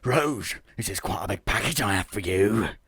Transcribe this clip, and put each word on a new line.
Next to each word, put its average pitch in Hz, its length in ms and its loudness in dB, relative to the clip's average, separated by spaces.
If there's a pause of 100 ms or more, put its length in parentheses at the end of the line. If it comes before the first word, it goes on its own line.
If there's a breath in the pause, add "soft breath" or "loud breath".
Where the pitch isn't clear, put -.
Rose, 131 520 0 (220 soft breath)
this - 120 -4
is 98 100 -4
quite - 240 -4
a 95 40 -6
big 98 180 -4
package 127 360 0
I 101 120 0
have 92 140 0
for - 120 -6
you 104 500 4 (180)